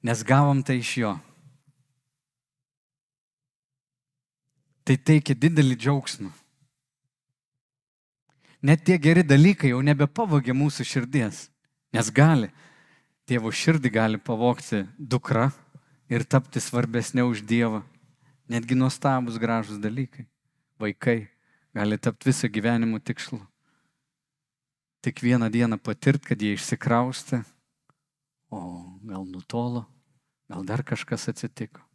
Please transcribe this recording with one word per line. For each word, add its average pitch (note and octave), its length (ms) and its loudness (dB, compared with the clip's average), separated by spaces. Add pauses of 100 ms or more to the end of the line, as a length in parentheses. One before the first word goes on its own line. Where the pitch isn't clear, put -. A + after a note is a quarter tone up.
nes A2+ 240 -4
gavom C#3 400 4
tai B2+ 160 -2
iš - 120 -6 (100)
jo. G#2+ 80 -2 (3750)
Tai C3 120 4
teikia D3 400 2
didelį C#3 400 2
džiaugsmą. A#2 540 -4 (2250)
Net D3+ 200 6
tie F3+ 120 4
geri E3 240 6
dalykai D3+ 480 6
jau B2+ 160 0
nebepavogė C#3+ 720 2
mūsų C#3 280 -2
širdies, B2 640 -4 (440)
nes A2 160 0
gali, C#3 400 4 (760)
Dievo A2+ 240 -2
širdį C#3 400 2
gali A2 320 2
pavogti A#2 640 -2 (180)
dukra B2+ 460 0 (640)
ir A#2+ 160 0
tapti B2+ 320 0
svarbesnė A#2+ 640 -2
už A2+ 160 -2
Dievą. A2+ 380 0 (680)
Netgi A#2 320 -2
nuostabūs, B2+ 640 -2
gražūs A2 400 -4
dalykai. A2+ 460 -8 (500)
Vaikai A2 460 -2 (500)
gali G#2 240 -2
tapti - 320 -2
viso C3 160 0
gyvenimo A2+ 560 -2
tikslu. - 380 -10 (1700)
Tik - 160 -6
vieną A#2+ 300 0
dieną A#2 260 0
patirt, C3+ 480 -2
kad G#2 160 -4
jie G#2 160 0
išsikraustė, A#2+ 840 -2 (1040)
o F#2 120 -12 (440)
gal F#2+ 240 -12
nutolo, A#2 540 -8 (680)
gal F#2 160 -10
dar A#2+ 160 -4
kažkas - 480 -6
atsitiko. - 540 -12 (120)